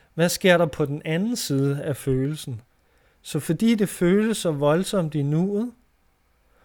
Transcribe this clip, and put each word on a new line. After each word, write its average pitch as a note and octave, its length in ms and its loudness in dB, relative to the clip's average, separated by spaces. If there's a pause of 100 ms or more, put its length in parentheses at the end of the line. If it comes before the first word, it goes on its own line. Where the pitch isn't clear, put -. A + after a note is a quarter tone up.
(140)
hvad E3+ 160 2
sker F3 280 4
der E3+ 80 4
på D#3 200 -2
den C#3+ 200 -6
anden F#3 300 -2
side C#3 480 -2
af D3 120 -4
følelsen. C3+ 680 -4 (600)
Så - 180 -6
fordi A3 360 2
det G3+ 140 0
føles G#3 480 2
så E3+ 140 -2
voldsomt D#3 640 0
i D3 60 0
nuet, G3 500 0 (920)